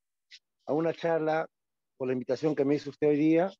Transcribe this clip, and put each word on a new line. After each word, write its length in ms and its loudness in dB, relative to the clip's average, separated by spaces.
a 60 -2
una 220 0
charla 540 -2
por 100 -6
la 60 -2
invitación 420 -2
que 100 0
me 120 2
hizo 140 -8
usted 180 0
hoy 80 4
día. 440 2